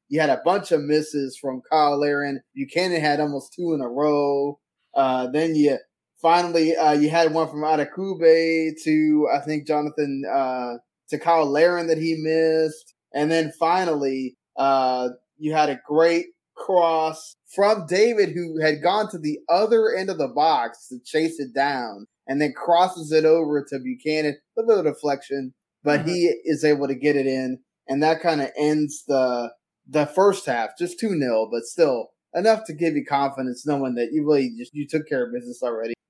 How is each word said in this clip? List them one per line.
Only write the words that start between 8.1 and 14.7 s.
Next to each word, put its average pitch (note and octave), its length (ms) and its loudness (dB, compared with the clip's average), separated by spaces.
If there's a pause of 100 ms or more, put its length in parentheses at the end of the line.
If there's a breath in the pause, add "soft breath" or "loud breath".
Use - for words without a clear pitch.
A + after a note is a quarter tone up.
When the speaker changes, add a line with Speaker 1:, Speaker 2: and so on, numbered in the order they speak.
Speaker 1:
to, D#3 500 2
I C#3 80 2
think, D3+ 260 -6
Jonathan, D3 640 -2
uh, B2+ 440 -4 (360)
to D3+ 80 -4
Kyle E3 320 2
Larin E3+ 380 2
that D#3+ 100 2
he D#3+ 200 -2
missed. D#3+ 760 0 (200)
And D3 160 0
then D#3+ 280 0
finally, D3 800 -2 (220)
uh, C3 520 0 (280)